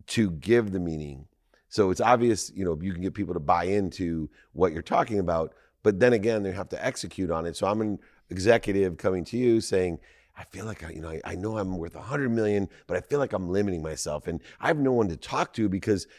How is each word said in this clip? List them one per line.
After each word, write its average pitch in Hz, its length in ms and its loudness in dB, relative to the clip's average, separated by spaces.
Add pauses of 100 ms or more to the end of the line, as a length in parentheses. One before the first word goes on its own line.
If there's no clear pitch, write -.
to 107 220 2
give 101 420 2
the 92 80 -2
meaning? 76 460 -6 (440)
So 98 200 2
it's 92 120 0
obvious, 117 520 4
you 95 120 -4
know, 82 160 0
you 95 120 -4
can 85 80 -8
get 92 120 -4
people 90 200 -4
to 85 60 -4
buy 85 240 2
into 87 640 -2 (240)
what 82 200 2
you're 82 80 -4
talking 117 380 0
about, 82 340 0 (300)
but 101 160 4
then 123 140 6
again, 110 300 2
they 95 80 -2
have 95 180 -6
to 87 160 -6
execute 92 460 -4
on 82 140 -2
it. 82 100 -6
So 98 120 -4
I'm 107 140 0
an 104 180 -4 (300)
executive 95 680 2
coming 92 280 0
to - 120 -6
you 117 240 4
saying, 92 380 0 (360)
"I - 80 -18
feel 95 220 -14
like, 104 180 -10
I, 80 60 -10
you 87 100 -12
know, 82 100 -10
I, 80 140 -8
I 87 120 -10
know 107 220 -6
I'm 95 200 -2
worth 82 180 -8
a 80 60 -14
hundred 131 300 -2
million, 104 360 2 (200)
but 87 100 0
I 90 40 -2
feel - 180 -2
like 139 140 0
I'm 95 160 -2
limiting 95 320 0
myself. 76 460 -6
And 85 140 -4 (180)
I - 80 -2
have 151 100 2
no 135 140 2
one 117 160 4
to 82 80 -4
talk - 380 -4
to 107 160 0
because 98 380 0 (100)